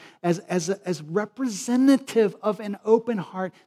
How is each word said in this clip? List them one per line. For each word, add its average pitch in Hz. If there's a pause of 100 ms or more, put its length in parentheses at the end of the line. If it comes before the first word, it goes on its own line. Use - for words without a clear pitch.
(220)
as, 170
as, 175
as 175
representative 226
of 208
an 202
open 220
heart 185 (140)